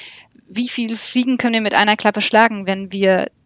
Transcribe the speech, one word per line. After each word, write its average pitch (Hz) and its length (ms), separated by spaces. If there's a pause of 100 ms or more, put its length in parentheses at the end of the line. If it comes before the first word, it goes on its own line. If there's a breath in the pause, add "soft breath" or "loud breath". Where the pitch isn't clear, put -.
(480 loud breath)
wie 240 200
viel 226 280
Fliegen 247 420
können 233 160
wir 226 60
mit 208 140
einer 208 220
Klappe 208 240
schlagen, 214 460
wenn 190 260
wir 190 380 (160)